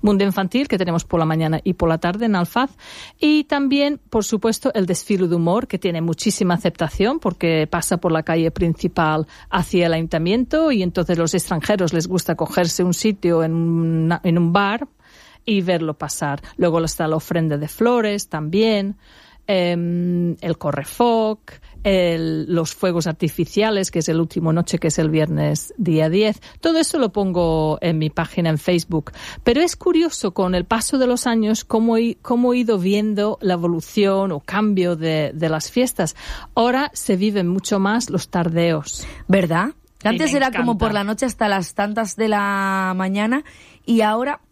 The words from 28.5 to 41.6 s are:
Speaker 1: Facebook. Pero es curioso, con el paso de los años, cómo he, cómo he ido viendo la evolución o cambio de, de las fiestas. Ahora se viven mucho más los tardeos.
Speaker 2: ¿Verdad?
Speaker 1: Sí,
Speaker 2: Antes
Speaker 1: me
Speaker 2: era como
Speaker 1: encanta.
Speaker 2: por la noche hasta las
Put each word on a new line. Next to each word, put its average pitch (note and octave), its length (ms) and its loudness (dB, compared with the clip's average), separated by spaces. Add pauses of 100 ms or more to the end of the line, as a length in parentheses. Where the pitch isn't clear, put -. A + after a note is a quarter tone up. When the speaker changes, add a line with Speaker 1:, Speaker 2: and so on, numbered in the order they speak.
Speaker 1:
Facebook. E3 540 -2 (300)
Pero B3 180 4
es F4 160 0
curioso, D#4+ 560 0
con F#3 220 0
el F3 100 0
paso A3+ 320 -2
de B3+ 100 2
los B3 200 0
años, A3 380 0
cómo A3+ 340 2
he, A#3 240 0
cómo B3 320 2
he B3 40 2
ido A3+ 200 2
viendo G#3 640 0
la F#3 120 2
evolución F#3+ 800 0
o C#3+ 80 -6
cambio F#3+ 560 0
de, D#3 380 -2
de D#3+ 160 -2
las D#3 200 -4
fiestas. B3 460 -2 (380)
Ahora B3+ 400 0
se - 220 -2
viven G3+ 320 0
mucho G3 300 -2
más G#3 300 0
los F#3+ 220 -4
tardeos. E3 760 -2 (220)
Speaker 2:
¿Verdad? F3+ 380 2 (340)
Speaker 1:
Sí, G#3 80 0
Speaker 2:
Antes C4+ 240 0
Speaker 1:
me C#4+ 60 2
Speaker 2:
era C4+ 140 2
como A#3+ 200 0
Speaker 1:
encanta. G#3 140 -2
Speaker 2:
por G#3+ 80 0
la G3+ 100 0
noche G#3+ 220 -2
hasta A3 220 0
las G3 260 -2